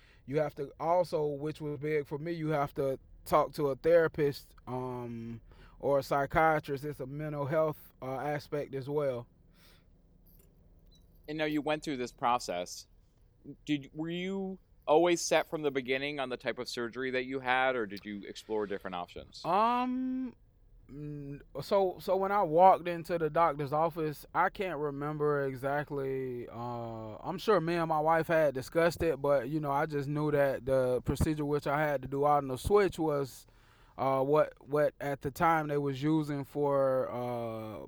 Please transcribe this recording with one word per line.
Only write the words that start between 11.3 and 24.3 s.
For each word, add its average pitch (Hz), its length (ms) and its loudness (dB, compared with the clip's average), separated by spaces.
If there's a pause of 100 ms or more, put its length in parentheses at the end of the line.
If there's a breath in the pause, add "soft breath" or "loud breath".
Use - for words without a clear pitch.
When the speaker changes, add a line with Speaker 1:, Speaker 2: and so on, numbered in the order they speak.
Speaker 2:
now 156 80 0
you 151 160 0
went 151 200 -2
through 143 140 -6
this 123 160 -6
process. 107 720 -2 (800)
Did, 147 300 -4
were 156 160 -8
you 190 480 -6 (280)
always 170 340 6
set - 300 2
from 160 120 -6
the 147 80 2
beginning 135 500 -4
on 127 80 -4
the 123 80 -6
type 117 220 -6
of 120 100 -8
surgery 120 440 -6
that 127 120 -2
you 135 160 -6
had, 127 340 2
or 117 120 0
did 101 180 -12
you 104 240 -8
explore 107 380 -4
different 95 280 -6
options? 87 500 -10
Speaker 1:
Um, 254 920 0 (580)
mm, 143 480 -12 (220)
so, 196 360 2
so 185 180 0
when 196 160 0
I 208 100 2
walked 170 440 8
into 170 300 -4
the 160 140 0
doctor's 147 420 2
office, 156 640 -2